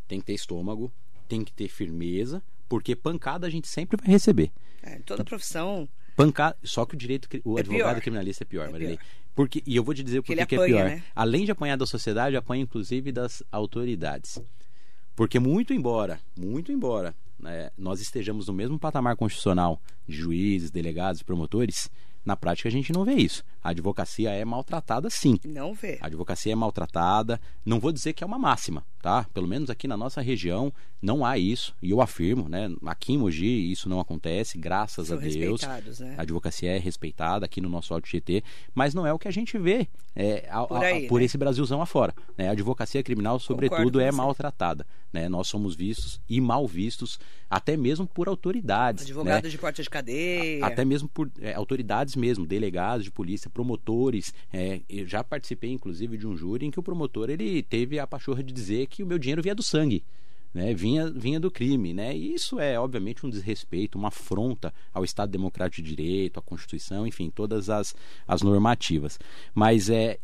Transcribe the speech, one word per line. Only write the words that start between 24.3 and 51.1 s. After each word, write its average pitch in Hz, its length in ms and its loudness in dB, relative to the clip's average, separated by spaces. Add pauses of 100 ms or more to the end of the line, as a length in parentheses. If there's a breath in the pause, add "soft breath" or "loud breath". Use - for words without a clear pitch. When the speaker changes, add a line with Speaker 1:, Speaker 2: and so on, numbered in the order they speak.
Speaker 1:
é 101 140 -2
maltratada, 131 680 -2
sim. 127 340 6
Speaker 2:
Não 151 300 -6
vê. 196 260 -6
Speaker 1:
A 76 60 -6
advocacia 87 460 -2
é - 40 2
maltratada. 107 800 2 (280 soft breath)
Não 113 140 4
vou 151 120 2
dizer 151 220 -2
que - 100 -4
é - 20 -4
uma 226 120 -4
máxima, 117 460 0 (180)
tá? 104 220 2 (100)
Pelo 90 120 0
menos 123 220 -2
aqui 123 180 -4
na 120 100 -2
nossa 127 260 -4
região 117 500 0 (300 soft breath)
não 123 220 2
há 127 120 2
isso. 104 460 0
E 90 80 0
eu 110 100 4
afirmo, 101 480 2
né? 92 220 -2 (160)
Aqui 85 260 -2
em 143 60 4
Mogi 92 520 2
isso 92 200 -4
não 92 100 0
acontece, 85 560 -4
graças 85 520 -2
Speaker 2:
São 82 100 -2
Speaker 1:
a - 20 -4
Deus. 76 140 -2 (280)
Speaker 2:
respeitados, 113 380 -6
né? 127 160 -6
Speaker 1:
A 82 60 -4
advocacia 85 520 -2
é 95 40 0
respeitada 87 640 -2
aqui 92 160 -4
no 90 80 0
nosso 85 240 -4
Alto 82 160 -2
Tietê, 87 340 0 (320 loud breath)
mas 139 200 2
não 170 120 0
é 151 60 4
o 160 60 0
que 208 100 -4
a - 20 -2
gente 220 280 -2
vê, 190 280 2 (300)
é, 98 340 0
a, 113 160 0
Speaker 2:
Por - 120 -2
Speaker 1:
a, - 20 2
a, - 60 4
Speaker 2:
aí, 165 220 2
Speaker 1:
por 120 120 6
Speaker 2:
né? 123 60 8
Speaker 1:
esse 127 100 0
Brasilzão 139 460 2
afora, 127 320 2 (240 loud breath)
né? 92 100 2
A 101 40 2
advocacia 113 500 0
criminal, 113 360 0
Speaker 2:
Concordo - 80 -4 (220)
Speaker 1:
sobretudo, 135 300 4
Speaker 2:
com 127 60 6
Speaker 1:
é 135 60 4
Speaker 2:
você. 143 60 2
Speaker 1:
maltratada, 127 720 0 (260 soft breath)
né? 85 160 0
Nós 92 200 0
somos 101 260 0
vistos 95 540 -2
e 117 120 2
mal 127 260 2
vistos, 107 520 -2 (300 soft breath)
até 147 300 2
mesmo 156 280 2
por 175 220 0
autoridades, 127 760 2
Speaker 2:
Advogados 151 400 0
Speaker 1:
né? 160 60 -4
Speaker 2:
de 151 80 -6
porta 156 240 -4
de - 80 -4
cadeia. 160 720 -2
Speaker 1:
A-, 104 40 2
até 123 160 2
mesmo 139 240 2
por, 147 220 -2 (100)